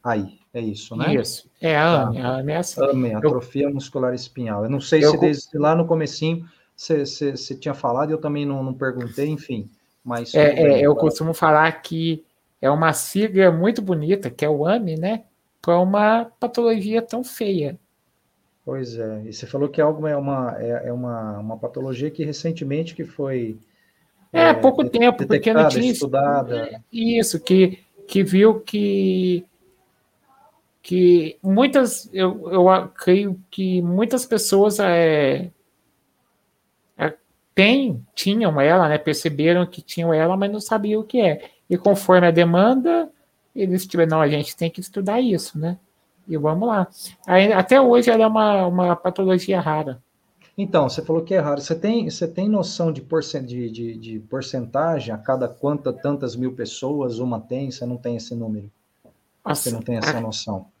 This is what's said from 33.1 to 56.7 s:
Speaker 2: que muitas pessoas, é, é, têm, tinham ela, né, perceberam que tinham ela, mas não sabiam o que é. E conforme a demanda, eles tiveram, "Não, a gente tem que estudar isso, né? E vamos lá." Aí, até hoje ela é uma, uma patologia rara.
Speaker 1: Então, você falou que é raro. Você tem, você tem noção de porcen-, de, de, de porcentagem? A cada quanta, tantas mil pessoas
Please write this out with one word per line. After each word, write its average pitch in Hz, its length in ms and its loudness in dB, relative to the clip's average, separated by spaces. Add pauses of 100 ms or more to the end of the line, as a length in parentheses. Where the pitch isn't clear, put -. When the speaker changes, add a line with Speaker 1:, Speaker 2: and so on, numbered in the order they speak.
Speaker 2:
que 185 320 -2
muitas 226 440 0
pessoas, 202 520 2
é, 165 720 2 (1500)
é, 156 160 -4 (400)
têm, 214 600 2
tinham 196 460 0
ela, 165 300 6
né, 151 80 2
perceberam 160 680 0
que 175 160 -18
tinham 165 300 -2
ela, 165 240 2
mas 202 160 -2
não 214 80 -8
sabiam 214 400 -2
o 220 40 -8
que 247 140 -2
é. 160 320 0 (180)
E 180 100 -2
conforme 185 480 4
a 170 40 6
demanda, 240 800 2 (460)
eles 185 300 -2
tiveram, 165 240 2
"Não, 160 100 2
a 151 80 4
gente 147 260 -4
tem 165 160 -4
que 185 100 -16
estudar 202 400 -4
isso, 196 380 -2
né? 170 200 -4 (500)
E 160 80 -4
vamos 160 320 0
lá." 202 180 0 (400)
Aí, 190 260 6
até 208 280 4
hoje 240 300 6
ela 226 120 4
é 220 40 6
uma, 214 400 2
uma 175 300 2
patologia 185 640 0
rara. 151 400 -4 (560)
Speaker 1:
Então, 175 320 0
você 156 140 -6
falou 160 200 -2
que 190 120 -4
é 180 60 4
raro. 143 200 -2
Você 160 140 -6
tem, 208 340 -2
você 165 200 -6
tem 185 200 -4
noção 180 440 -2
de 131 80 -8
porcen-, 151 440 -4
de, 120 260 -8
de, 113 260 -10
de 110 240 -14
porcentagem? 131 920 -6
A 107 60 -10
cada 131 300 -4
quanta, 143 440 -4
tantas 139 440 -6
mil 127 160 -4
pessoas 127 640 -6